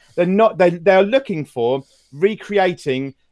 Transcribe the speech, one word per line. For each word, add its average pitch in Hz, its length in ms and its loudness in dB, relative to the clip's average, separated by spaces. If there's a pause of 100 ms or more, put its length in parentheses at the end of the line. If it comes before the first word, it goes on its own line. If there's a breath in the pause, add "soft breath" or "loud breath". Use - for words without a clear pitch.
(160 soft breath)
They're 180 100 0
not, 196 320 2
they, 180 100 4
they're 180 340 2
looking 202 440 -2
for 127 360 -2 (300)
recreating 165 1040 -4 (180)